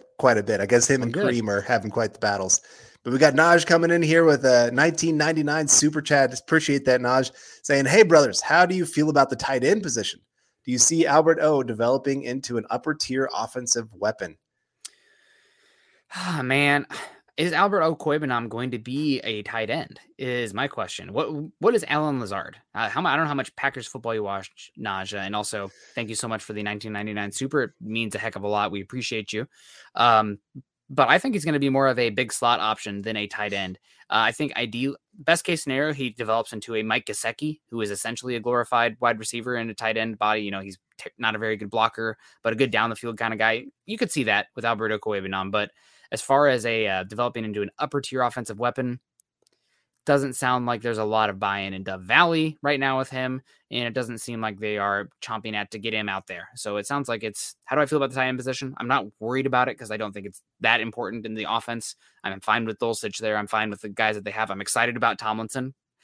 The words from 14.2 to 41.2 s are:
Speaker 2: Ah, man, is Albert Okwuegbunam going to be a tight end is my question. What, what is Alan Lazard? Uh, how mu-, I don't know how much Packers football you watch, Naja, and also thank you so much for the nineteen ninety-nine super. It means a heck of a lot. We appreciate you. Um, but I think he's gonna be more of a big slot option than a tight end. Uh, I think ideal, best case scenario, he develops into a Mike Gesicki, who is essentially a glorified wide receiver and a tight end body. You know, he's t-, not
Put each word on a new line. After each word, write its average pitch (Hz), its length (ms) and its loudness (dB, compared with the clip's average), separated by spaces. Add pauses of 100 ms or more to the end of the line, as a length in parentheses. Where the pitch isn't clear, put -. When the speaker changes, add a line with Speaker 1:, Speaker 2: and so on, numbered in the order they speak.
Speaker 2:
Ah, 180 280 -4
man, 143 440 4 (500)
is 165 160 0
Albert 196 300 4
Okwuegbunam 147 640 0
going 120 240 -4
to 120 60 -4
be 135 420 -2
a 107 220 -4
tight 110 280 -4
end - 300 -6 (180)
is 123 340 -4
my 123 140 -2
question. 92 460 -10
What, 127 160 -2 (320)
what 220 140 4
is 202 120 0
Alan 147 320 0
Lazard? 98 380 -8 (180)
Uh, 110 140 -2
how 143 120 -4
mu-, 180 80 0
I 139 60 2
don't 156 120 2
know - 20 -2
how 147 60 -4
much 135 200 -6
Packers 131 320 -4
football 113 280 -8
you 107 100 -4
watch, 98 540 -10
Naja, 101 420 -6
and 98 160 -6
also 101 340 -6 (240)
thank 117 140 -6
you 110 80 -10
so - 100 -6
much 110 160 -6
for - 100 -12
the 104 120 -6
nineteen 104 280 -8
ninety-nine 104 400 -6
super. 135 300 -2
It 110 80 -6 (100)
means 107 340 -6
a 104 40 -6
heck 110 180 -6
of 98 60 -10
a 104 60 -4
lot. 104 240 0
We 98 100 -6
appreciate 110 500 -8
you. 107 140 -6 (480)
Um, 110 440 4 (520)
but 135 200 4
I 165 80 8
think 254 160 -2
he's 160 100 -2
gonna 151 140 2
be 139 100 0
more 135 180 4
of 123 120 2
a 120 120 2
big 110 220 -2
slot 120 280 2
option 104 420 -4
than 107 140 -6
a 104 100 -4
tight 104 260 -6
end. 95 260 -6 (320)
Uh, 110 140 4
I 117 80 2
think 147 240 -6
ideal, 120 400 -4 (220)
best 165 260 2
case 170 180 -2
scenario, 147 300 -2
he 135 160 -6
develops 113 460 -2
into 113 220 -8
a 110 60 0
Mike 110 220 -2
Gesicki, 131 640 -6
who 117 140 -6
is 104 80 -4
essentially 117 460 -6
a 113 40 -6
glorified 117 580 0
wide 117 200 0
receiver 117 380 -6
and 113 140 -6
a 104 40 -12
tight 113 240 -4
end 110 200 -4
body. 107 220 2
You 101 100 -6
know, 98 100 -6
he's 95 180 -14 (180)
t-, - 220 -16
not 110 160 0